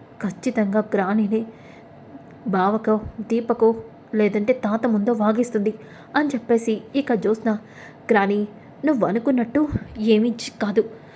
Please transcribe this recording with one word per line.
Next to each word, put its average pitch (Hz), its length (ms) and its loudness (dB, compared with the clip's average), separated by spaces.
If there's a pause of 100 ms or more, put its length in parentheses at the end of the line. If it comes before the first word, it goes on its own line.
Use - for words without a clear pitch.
(240)
ఖచ్చితంగా 208 560 -2
గ్రానినే 214 640 0 (1040)
బావకో, 208 520 2 (220)
దీపకో, 226 540 2 (400)
లేదంటే 214 380 2
తాత 233 340 -2
ముందో 214 240 2
వాగిస్తుంది 214 640 0 (420)
అని 294 140 2
చెప్పేసి 226 520 0 (140)
ఇక 277 180 0
జ్యోత్స్న, 214 440 0 (540)
"గ్రాని, 208 360 4 (380)
నువ్వు 240 220 2
అనుకున్నట్టు 247 600 0 (320)
ఏమీ 220 300 4
చ-, - 320 -8
కాదు. 208 280 0 (260)